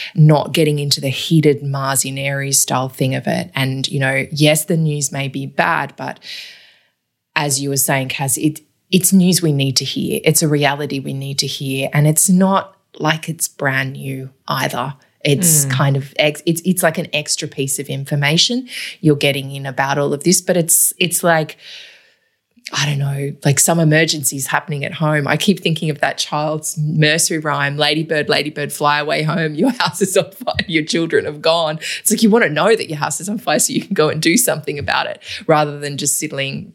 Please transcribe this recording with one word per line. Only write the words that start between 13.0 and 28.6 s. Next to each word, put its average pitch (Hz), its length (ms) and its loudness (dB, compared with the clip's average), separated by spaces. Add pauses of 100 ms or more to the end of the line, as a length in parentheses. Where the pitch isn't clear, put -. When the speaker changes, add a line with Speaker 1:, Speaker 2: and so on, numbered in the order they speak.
Speaker 1:
like 160 280 -2
it's - 200 -6
brand 135 460 -4
new 135 360 -10 (160)
either. 135 480 -4 (280)
It's 147 440 2
Speaker 2:
Mm. 135 40 -2
Speaker 1:
kind 139 280 2
of - 200 -10
ex-, 151 280 0
it's, 165 180 0
it's 185 180 0
like 165 140 2
an 170 160 -6
extra 151 340 -4
piece 139 320 -6
of 139 120 -8
information 147 760 0 (360)
you're 151 140 6
getting 139 380 0
in 139 120 -8
about 135 320 -2
all 143 160 0
of 143 100 -4
this, 180 160 4
but 175 160 0
it's, - 420 2
it's 175 240 0
like, 160 360 2 (1120)
I 143 140 -2
don't 143 120 0
know, 139 360 -2 (100)
like 143 160 4
some 170 200 4
emergencies 156 680 2
happening 147 360 -2
at - 120 -6
home. 151 340 0
I 147 80 2
keep 175 240 2
thinking 160 300 -2
of 139 100 -4
that 143 160 0
child's 151 640 -4
nursery 151 600 2
rhyme, 143 380 -2
"Ladybird, 151 540 0
ladybird, 143 420 -2